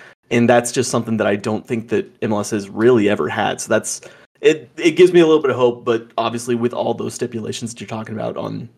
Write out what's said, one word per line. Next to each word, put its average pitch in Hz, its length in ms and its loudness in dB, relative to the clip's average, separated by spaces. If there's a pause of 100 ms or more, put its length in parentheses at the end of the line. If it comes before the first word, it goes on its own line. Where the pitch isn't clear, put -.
(300)
and 120 200 4
that's 120 220 4
just 123 180 -2
something 113 260 -2
that 104 100 0
I 104 100 2
don't 104 300 -6
think 113 220 -6
that - 320 -4
M 110 140 -2
L 104 60 -2
S 104 100 -8
has 101 180 -6
really 107 400 4
ever 104 180 0
had. 107 320 -4
So - 120 -12
that's, - 320 -2 (400)
it, 143 340 2
it 156 160 0
gives 175 220 6
me 175 60 8
a 165 60 8
little 156 140 6
bit 135 100 0
of 117 60 -2
hope, 120 300 0
but 113 320 -2
obviously 117 360 -2
with 117 200 0
all 117 180 -2
those 113 220 -6
stipulations 113 580 -8
that - 80 -18
you're 101 80 -12
talking 110 260 -10
about 113 220 -6
on 110 400 -10